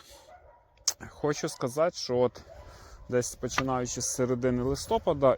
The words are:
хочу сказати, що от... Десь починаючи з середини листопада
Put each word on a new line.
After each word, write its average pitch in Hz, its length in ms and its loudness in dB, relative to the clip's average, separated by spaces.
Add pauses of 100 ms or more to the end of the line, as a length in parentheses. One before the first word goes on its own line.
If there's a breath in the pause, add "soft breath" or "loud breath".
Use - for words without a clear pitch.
(1080 loud breath)
хочу 151 400 -2
сказати, 147 480 0
що 123 220 0
от... 123 240 4 (720 loud breath)
Десь 123 220 2
починаючи 127 640 -2
з - 140 -4
середини 123 480 0
листопада 139 760 2